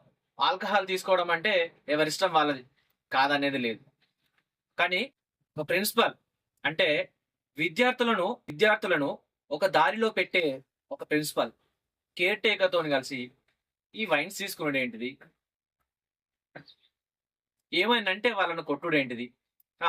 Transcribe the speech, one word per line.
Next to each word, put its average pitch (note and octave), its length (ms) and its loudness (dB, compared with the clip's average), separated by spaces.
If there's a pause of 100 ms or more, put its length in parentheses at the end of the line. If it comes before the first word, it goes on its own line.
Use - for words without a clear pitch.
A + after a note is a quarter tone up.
(400)
ఆల్కహాల్ F#3+ 520 0
తీసుకోవడం F3+ 400 2
అంటే E3+ 220 0 (420)
ఎవరిష్టం D#3 420 2
వాళ్ళది, C#3+ 260 2 (480)
కాదనేది C#3 540 2
లేదు. A2 160 -4 (960)
కానీ F3+ 240 0 (560)
ఒక D#3 100 -4
ప్రిన్సిపల్ G#3 460 0 (500)
అంటే D#3+ 240 0 (680)
విద్యార్థులను, A3 720 0 (200)
విద్యార్థులను F3 640 2 (420)
ఒక D3+ 140 0 (100)
దారిలో G#3+ 340 4
పెట్టే F3+ 340 0 (480)
ఒక C#3+ 120 -10
ప్రిన్సిపల్ D3+ 480 -2 (640)
కేర్ G3 240 0
టేకర్‌తోని F#3 520 2
కలిసి C3 260 -2 (760)
ఈ G#3+ 100 -4
వైన్స్ D#3+ 360 0
తీసుకునేది D3+ 400 -4
ఏంటిది? A#2+ 280 -6 (2500)
ఏమైందంటే G#3 640 2
వాళ్ళను E3+ 320 -2
కొట్టుడు D3+ 300 -2
ఏంటిది? B2 260 -4 (560)
ఆ E3+ 80 0